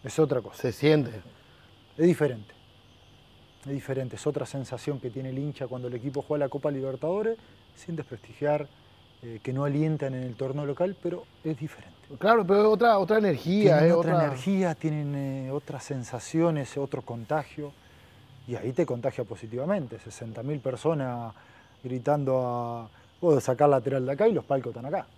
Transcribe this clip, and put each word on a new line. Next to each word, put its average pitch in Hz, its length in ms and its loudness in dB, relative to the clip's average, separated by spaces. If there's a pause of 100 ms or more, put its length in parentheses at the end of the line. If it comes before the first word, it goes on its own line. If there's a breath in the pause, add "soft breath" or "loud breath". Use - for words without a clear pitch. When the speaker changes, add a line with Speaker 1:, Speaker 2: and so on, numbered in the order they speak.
Speaker 1:
Es - 160 -6
otra 135 220 2
cosa. - 200 -14
Speaker 2:
Se 127 100 0
siente. 143 400 4 (840 soft breath)
Speaker 1:
Es 156 80 2
diferente. 135 480 0 (1120)
Es 139 60 -8
diferente. 131 440 -4
Es - 100 -14
otra 143 200 -2
sensación 135 540 -6
que 127 100 -8
tiene 131 200 -8
el 131 100 -6
hincha 143 280 -6
cuando 123 220 -8
el 123 60 -6
equipo 135 260 -6
juega 147 240 -2
la 135 40 -4
Copa 147 220 -2
Libertadores, 151 680 -2 (380 soft breath)
sin - 220 -10
desprestigiar, 147 720 -4 (560 soft breath)
eh, 117 200 -12
que 131 80 -4
no 135 140 -2
alientan 147 480 0
en 127 100 -6
el 123 120 -8
torneo 139 300 -4
local, 175 360 -2
pero 175 240 -6 (180)
es 160 160 -4
diferente. - 380 -12 (220)
Speaker 2:
Claro, 214 280 4
pero 202 140 6
es 214 60 8
otra, 214 320 6
otra 196 180 4
energía, 190 600 4
Speaker 1:
Tienen 151 120 8
Speaker 2:
es 170 60 6
Speaker 1:
otra 165 180 2
Speaker 2:
otra 160 120 4
Speaker 1:
energía, 170 480 0
tienen, 151 400 -2
eh, 135 360 -6
otras 139 320 -8
sensaciones, 143 920 -2
otro 135 240 -4
contagio, 143 720 -6 (720 soft breath)
y 120 80 -6
ahí 104 180 -6
te 160 120 2
contagia 123 380 -4
positivamente. 123 760 -6
Sesenta 113 440 -12
mil 143 160 -4
personas 127 720 -2 (500 soft breath)
gritando 131 640 0
a, 117 420 -6 (300 soft breath)
vos 151 240 6
sacás 135 260 4
lateral 135 360 2
de 131 60 -2
acá 143 160 4
y 226 60 6
los 147 120 0
palcos 127 300 -2
están 120 100 -10
acá. 156 220 -6 (100)